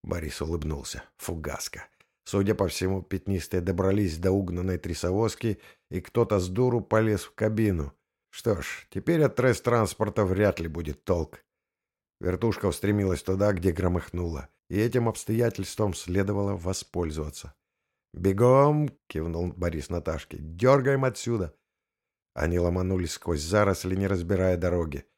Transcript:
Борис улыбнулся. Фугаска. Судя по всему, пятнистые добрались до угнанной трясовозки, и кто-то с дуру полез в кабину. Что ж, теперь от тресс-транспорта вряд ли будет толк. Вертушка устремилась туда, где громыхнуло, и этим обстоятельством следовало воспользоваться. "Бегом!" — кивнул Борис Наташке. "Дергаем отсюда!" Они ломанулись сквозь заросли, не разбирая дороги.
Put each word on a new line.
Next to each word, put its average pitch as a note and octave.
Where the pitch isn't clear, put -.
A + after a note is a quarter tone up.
Борис D#2+
улыбнулся. D2+
Фугаска. -
Судя G2
по G2
всему, F#2
пятнистые F#2+
добрались F#2+
до F#2
угнанной F2+
трясовозки, G2
и -
кто-то G#2+
с F2+
дуру A#2+
полез A2
в -
кабину. G#2+
Что G#2
ж, -
теперь D#3
от C#3
тресс-транспорта A2+
вряд F#2+
ли E2
будет D2+
толк. E2+
Вертушка G2
устремилась G2
туда, G2
где F2+
громыхнуло, F2
и F#2
этим A#2+
обстоятельством A2
следовало G2
воспользоваться. D#2+
"Бегом!" — C3
кивнул E2
Борис D#2+
Наташке. E2
"Дергаем C3
отсюда!" A2+
Они E2+
ломанулись F2+
сквозь D#2+
заросли, F#2
не G2
разбирая F#2
дороги. E2+